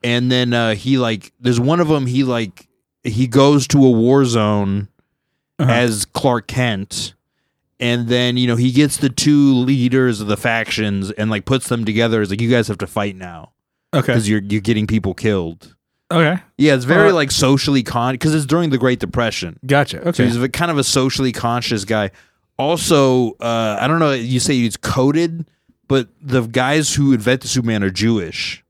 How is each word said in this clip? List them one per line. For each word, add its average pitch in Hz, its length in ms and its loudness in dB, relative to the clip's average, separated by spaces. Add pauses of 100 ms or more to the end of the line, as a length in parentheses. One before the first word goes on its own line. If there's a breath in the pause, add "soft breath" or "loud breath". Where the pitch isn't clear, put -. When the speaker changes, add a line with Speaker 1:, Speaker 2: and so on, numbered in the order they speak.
Speaker 1:
And 123 280 0
then, 123 220 2
uh, 117 220 0
he, 123 220 -2
like, 113 420 -2
there's 123 200 0
one 147 200 2
of 156 120 -2
'em, 139 160 0
he, 127 160 0
like, 117 440 -4 (360)
he 123 240 -2
goes 135 400 4
to 139 180 6
a 131 60 8
war 123 340 4
zone 104 640 0 (720)
Speaker 2:
Uh-huh. 127 120 2
Speaker 1:
as 117 340 0
Clark 120 420 -2
Kent, 117 640 -6 (680)
and 120 280 -2
then, 123 300 0
you 123 100 2
know, 117 80 2
he 123 160 2
gets 139 260 2
the 139 120 0
two 143 440 4
leaders 127 680 2
of 104 60 -8
the 104 100 -2
factions 107 760 -4
and, 107 180 -4
like, 104 160 -4
puts 135 240 -2
them 117 160 -2
together. 113 360 0
He's 101 80 -4
like, 101 120 -4
"You 117 80 0
guys 120 180 2
have 104 120 -6
to 98 80 -6
fight 101 280 -4
now." 87 360 -18 (420)
Speaker 2:
Okay. 135 200 0
Speaker 1:
'Cause 110 140 0
you're, 107 140 0
you're 101 200 -4
getting 107 260 0
people 98 260 -2
killed. 90 600 -4 (360)
Speaker 2:
Okay. 165 300 2 (160)
Speaker 1:
Yeah, 143 180 4
it's 127 100 -2
very, 190 240 6
Speaker 2:
Uh, 190 40 4
Speaker 1:
like, 147 180 0
socially 135 520 2
con-, 123 340 -4
'cause 156 180 -2
it's 151 100 0
during 160 240 0
the 135 80 0
Great 127 220 0
Depression. 95 680 -4
Speaker 2:
Gotcha. 139 380 0
Speaker 1:
So 170 60 -2
Speaker 2:
Okay. 131 180 0
Speaker 1:
he's 117 100 0
a, 127 120 -2
kind 170 220 -4
of 151 60 -2
a 139 60 0
socially 131 480 0
conscious 117 540 -4
guy. 104 260 -2 (460 soft breath)
Also, 135 800 2
uh, 113 400 -2
I 127 80 0
don't 160 120 0
know, 151 120 2
you 127 280 -2
say 143 160 0
he's 120 220 0
coded, 160 680 -2 (420)
but 131 220 0 (120)
the 131 200 0
guys 127 540 -2
who 139 180 2
invented 123 360 0
Superman 113 340 -2
are 95 60 0
Jewish. 95 800 -4